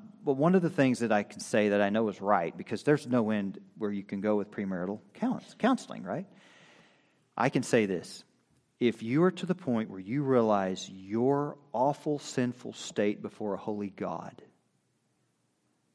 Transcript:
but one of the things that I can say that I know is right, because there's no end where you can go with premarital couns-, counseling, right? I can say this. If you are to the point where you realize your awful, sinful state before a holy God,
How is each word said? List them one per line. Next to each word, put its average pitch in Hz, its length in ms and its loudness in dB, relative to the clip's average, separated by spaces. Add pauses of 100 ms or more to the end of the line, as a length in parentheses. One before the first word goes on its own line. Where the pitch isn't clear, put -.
(240)
but 147 100 2
one 156 200 4
of 190 80 6
the 165 80 0
things 131 300 2
that 117 100 0
I 104 140 4
can - 160 -14
say 107 300 2
that 101 100 4
I 101 100 4
know 110 180 0
is 92 120 -6
right, 95 360 2
because 98 280 -8
there's 143 240 2
no 117 220 2
end 98 280 -2 (180)
where 107 140 -4
you 101 140 -6
can 98 160 -8
go 107 160 2
with 98 160 -4
premarital 95 480 -4 (140)
couns-, - 440 -6
counseling, - 460 0
right? 139 220 -8 (1080)
I 127 120 2
can 131 160 0
say 113 220 4
this. 90 360 -6 (580)
If 113 220 2
you 131 220 2
are 185 80 4
to - 120 -8
the 180 120 -2
point 110 340 -2
where 98 80 -12
you 110 240 -4
realize 107 640 2
your 117 720 -2 (140)
awful, 143 480 0
sinful 120 540 -4
state - 460 -2
before 104 340 -6
a 92 40 -8
holy 104 320 -6
God, 90 500 -10 (1500)